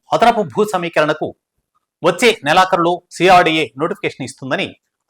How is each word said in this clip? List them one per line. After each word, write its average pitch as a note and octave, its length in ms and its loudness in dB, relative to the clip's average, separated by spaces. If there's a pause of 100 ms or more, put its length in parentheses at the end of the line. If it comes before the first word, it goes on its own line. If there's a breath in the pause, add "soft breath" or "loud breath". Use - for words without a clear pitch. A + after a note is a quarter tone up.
(140)
అదనపు A3+ 280 2
భూ D3+ 240 -6
సమీకరణకు E3 640 -4 (760)
వచ్చే F3+ 260 2 (140)
నెలాఖరులో E3+ 480 2 (200)
సీఆర్డీఏ E3+ 520 4 (140)
నోటిఫికేషన్ D#3 480 -6
ఇస్తుందని C#3 420 -8 (420)